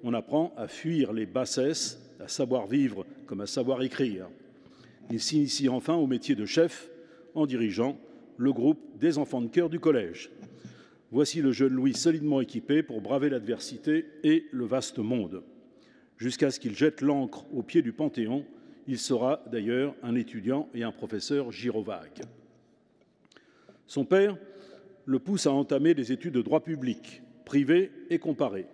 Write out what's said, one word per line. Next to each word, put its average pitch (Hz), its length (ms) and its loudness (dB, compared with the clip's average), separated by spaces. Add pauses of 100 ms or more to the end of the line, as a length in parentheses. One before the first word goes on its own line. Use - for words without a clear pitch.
on 120 100 -2
apprend 147 440 0
à 110 100 -8
fuir 147 460 -2
les 107 140 -2
bassesses, 131 720 -2 (200)
à 107 80 -14
savoir 123 380 -2
vivre 110 400 0 (220)
comme 101 140 -6
à 104 40 -6
savoir 127 380 -2
écrire. 110 440 -2 (840)
Il 113 80 -2
s'initie 143 500 2
enfin 127 240 0
au 160 140 2
métier 131 260 0
de 107 120 -2
chef - 440 2 (460)
en 156 100 2
dirigeant 117 540 0 (380)
le 131 140 4
groupe 131 280 4 (200)
des 147 200 4
enfants 127 220 -2
de 117 60 -2
chœur 170 220 2
du 160 100 -4
collège. 120 520 0 (800)
Voici 147 300 2
le 135 100 4
jeune 131 220 4
Louis 131 200 2
solidement 151 480 2
équipé 139 400 0
pour 120 180 -6
braver 131 300 0
l'adversité 127 760 -2 (180)
et 156 280 4
le 120 140 -4
vaste 123 320 -2
monde. 104 460 -2 (720)
Jusqu'à 131 320 0
ce 131 100 -6
qu'il 104 160 -6
jette 151 260 2
l'ancre 139 520 0
au 123 80 -4
pied 170 220 2
du 117 100 -2
Panthéon, 135 520 -2 (420)
il 131 100 -2
sera 127 540 0
d'ailleurs 120 500 -2
un 120 140 -2
étudiant 120 580 -2
et 117 100 -6
un 113 80 -4
professeur 120 600 -4
girovague. 104 720 -6 (1600)
Son 135 200 -2
père 196 300 6 (680)
le 131 140 2
pousse 190 260 -2
à 143 60 6
entamer 143 420 4
des 127 180 0
études 131 220 -4
de 120 80 2
droit 147 220 2
public, 131 580 -6 (240)
privé 151 460 4 (180)
et 170 80 0
comparé 123 560 -2